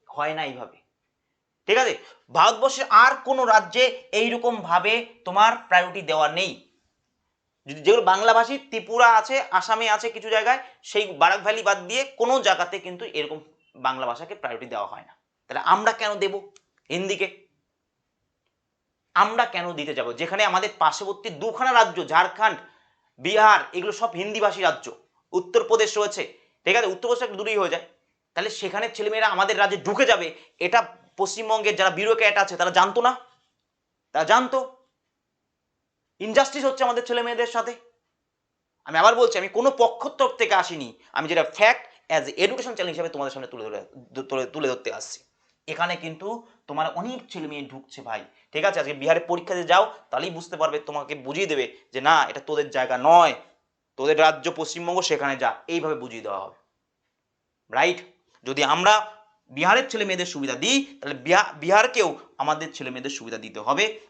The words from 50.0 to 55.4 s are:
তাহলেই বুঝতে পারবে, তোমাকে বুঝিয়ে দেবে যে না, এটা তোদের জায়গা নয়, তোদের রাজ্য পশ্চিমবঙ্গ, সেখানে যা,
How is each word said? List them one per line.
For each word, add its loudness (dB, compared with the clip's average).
তাহলেই -4
বুঝতে -12
পারবে, -2
তোমাকে -10
বুঝিয়ে -6
দেবে -4
যে -6
না, 4
এটা -12
তোদের -4
জায়গা -2
নয়, 8
তোদের 2
রাজ্য 2
পশ্চিমবঙ্গ, -6
সেখানে -2
যা, -4